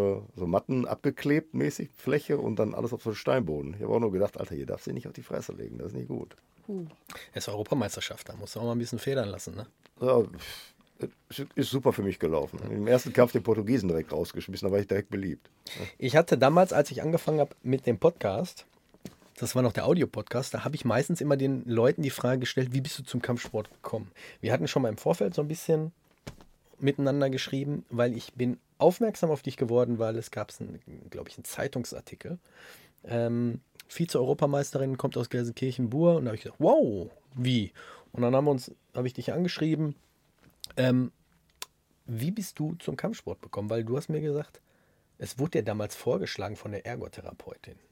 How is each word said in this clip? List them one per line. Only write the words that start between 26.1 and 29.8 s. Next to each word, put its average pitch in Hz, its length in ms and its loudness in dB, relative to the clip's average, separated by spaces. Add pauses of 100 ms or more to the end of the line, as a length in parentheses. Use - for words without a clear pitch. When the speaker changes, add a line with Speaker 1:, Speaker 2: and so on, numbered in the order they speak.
Speaker 3:
miteinander 139 520 2
geschrieben, 139 600 -4
weil 120 260 2
ich - 180 -12
bin 123 240 0 (200)
aufmerksam 180 520 4
auf 147 120 0
dich - 140 -6
geworden, 120 420 2